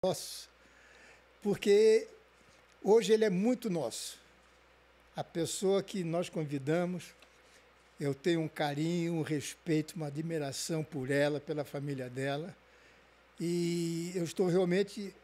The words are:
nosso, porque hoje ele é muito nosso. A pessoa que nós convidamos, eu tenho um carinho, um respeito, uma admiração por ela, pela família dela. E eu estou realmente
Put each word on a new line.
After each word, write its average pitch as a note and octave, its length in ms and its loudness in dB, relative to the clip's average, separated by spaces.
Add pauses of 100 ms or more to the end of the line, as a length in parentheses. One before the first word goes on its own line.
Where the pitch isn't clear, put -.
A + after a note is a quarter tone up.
(100)
nosso, - 380 -8 (920)
porque G#3+ 680 6 (720)
hoje G#3+ 300 6
ele A3 100 6
é A3 60 4
muito G#3+ 400 0
nosso. D3+ 500 -4 (960)
A D#3 80 -8
pessoa F#3+ 600 -2
que G3 200 -6
nós E3+ 280 -2
convidamos, D#3 760 -2 (960)
eu C#3+ 140 -2
tenho E3 260 0
um D#3+ 80 -4
carinho, D#3+ 640 -2
um E3 80 -2
respeito, D3+ 760 -2
uma D#3 100 -6
admiração D#3 760 -4
por C3+ 280 -6
ela, C#3+ 280 2
pela D3 260 -4
família C#3 440 -8
dela. C#3 480 -6 (840)
E E3+ 760 -2
eu F3 100 -2
estou F3+ 220 0
realmente F#3+ 760 0